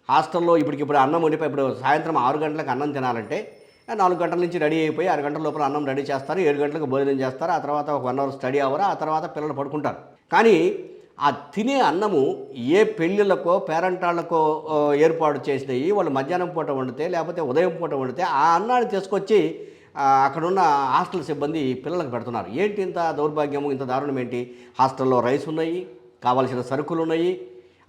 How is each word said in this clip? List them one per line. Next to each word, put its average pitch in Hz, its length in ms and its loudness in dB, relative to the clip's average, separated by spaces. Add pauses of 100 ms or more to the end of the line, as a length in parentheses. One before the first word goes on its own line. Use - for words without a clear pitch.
హాస్టల్లో 170 480 4
ఇప్పటికిప్పుడు 143 400 0
అన్నం 147 240 4
వండిపోయి, 156 280 2
ఇప్పుడు 131 260 0
సాయంత్రం 151 420 0
ఆరు 131 200 2
గంటలకు 151 320 -4
అన్నం 139 220 -2
తినాలంటే 131 680 -6 (320)
నాలుగు 180 260 2
గంటల 170 180 0
నుంచి 175 220 0
రెడీ 156 200 2
అయిపోయి, 156 280 0
ఆరు 151 140 0
గంటల 147 200 -4
లోపల 151 200 -4
అన్నం 147 240 -2
రెడీ 135 160 -2
చేస్తారు, 139 380 -4
ఏడు 147 180 2
గంటలకు 147 280 -2
భోజనం 139 340 0
చేస్తారు, 131 320 -4
ఆ 165 60 2
తర్వాత 143 320 -4
ఒక 143 120 -2
వన్ 127 180 -2
అవర్ 139 160 -2
స్టడీ 135 240 -2
అవర్, 139 220 0
ఆ 190 120 2
తర్వాత 254 420 -4
పిల్లలు 151 180 -6
పడుకుంటారు. 139 440 -4 (340)
కానీ 190 480 6 (400)
ఆ 143 100 2
తినే 247 500 -2
అన్నము 180 760 0
ఏ 139 280 4
పెళ్ళిళ్ళకో, 190 760 2
పేరంటాళ్లకో, 170 1080 0
ఆ, 147 240 2
ఏర్పాటు 151 560 2
చేసినవి 135 420 -2
వాళ్ళు 190 200 0
మధ్యాహ్నం 170 380 -2
పూట 160 220 -4
వండితే, 131 360 -4
లేకపోతే 170 340 -4
ఉదయం 160 400 0
పూట 151 120 -4
వండితే, 131 280 -4
ఆ 165 340 2
అన్నాన్ని 226 340 2
తీసుకొచ్చి, 190 800 0 (300)
ఆ, 143 60 -2
అక్కడున్న 139 560 4 (300)
హాస్టల్ 165 340 0
సిబ్బంది 147 500 -2
పిల్లలకు 151 360 -4
పెడుతున్నారు. 113 400 -6
ఏంటి 196 320 -2
ఇంత 170 300 -2
దౌర్భాగ్యము, 147 600 -2
ఇంత 135 120 -4
దారుణం 135 360 -2
ఏంటి? 123 360 -6 (240)
హాస్టల్లో 131 400 2
రైస్ 135 280 0
ఉన్నాయి, 160 420 -4 (340)
కావాల్సిన 123 380 2
సరుకులు 147 400 -4
ఉన్నాయి, 165 460 -2 (420)